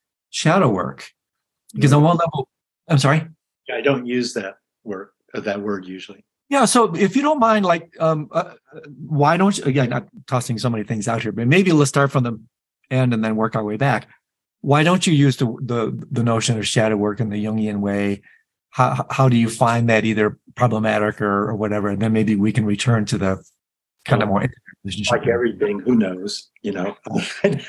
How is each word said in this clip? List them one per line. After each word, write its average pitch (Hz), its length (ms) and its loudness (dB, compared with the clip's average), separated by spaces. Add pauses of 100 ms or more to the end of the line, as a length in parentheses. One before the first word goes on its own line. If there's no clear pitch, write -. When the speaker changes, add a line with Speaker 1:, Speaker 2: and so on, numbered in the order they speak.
(300)
Speaker 1:
Shadow 160 400 2
work. 90 400 -6 (640)
Because 131 180 4
Speaker 2:
No. 147 80 6
Speaker 1:
on 147 40 6
one 170 140 4
level, 170 320 -4 (400)
I'm 156 80 4
sorry? 151 280 2 (420)
Speaker 2:
Yeah, 123 80 -8
I 117 60 -6
don't 127 240 0
use 120 280 -4
that 98 240 -8 (260)
word, 98 260 -12 (240)
uh, 113 80 -10
that 101 200 -4
word 101 240 -6
usually. 92 400 -16 (240)
Speaker 1:
Yeah, 277 160 2
so 214 300 2
if 190 200 2
you 277 60 0
don't 302 180 0
mind, 220 260 2
like, 170 340 -2
um, 160 320 0
uh, 165 240 -4 (520)
why 151 300 4
don't 202 200 4
you, - 80 -10
again, 131 280 0
I'm 123 160 -6 (180)
tossing 120 300 -4
so 120 120 -2
many 110 140 -4
things 104 240 -6
out 117 140 -2
here, 110 100 -4
but 117 160 -2
maybe 180 240 4
let's 147 180 4
start 139 220 2
from 131 120 0
the 117 160 -6 (500)
end 127 240 2
and 110 100 -2
then 110 120 -2
work 110 200 0
our 110 80 -2
way 104 140 -4
back. 127 300 0 (540)
Why 143 220 4
don't 180 220 2
you 175 80 2
use 139 240 4
the, 143 80 0 (160)
the, 123 500 -4
the 117 120 -2
notion 113 340 0
of 101 100 -4
shadow 110 300 0
work 104 220 -2
in 110 100 -4
the 104 160 -6
Jungian 107 360 -4
way? 101 400 -4 (500)
How, 127 400 0
how 135 180 4
do 123 80 4
you 117 120 2
find 117 400 0
that 110 160 2
either 107 340 0 (160)
problematic 110 640 0
or, 101 280 0
or 113 60 -4
whatever? 104 340 -2
And 101 120 -4
then 110 120 0
maybe 110 220 2
we 101 160 2
can 107 140 0
return 104 400 0
to 104 140 -2
the 95 240 -2 (640)
kind 113 180 2
of 104 60 0
more 98 120 0
intimate 135 160 -6 (260)
relationship. 101 280 -4
Speaker 2:
Like 117 160 -2
everything, 107 520 0
who 123 160 0
knows? 95 540 -4 (140)
You 101 80 -6
know, 95 320 -6
<laughs> - 400 -6 (260)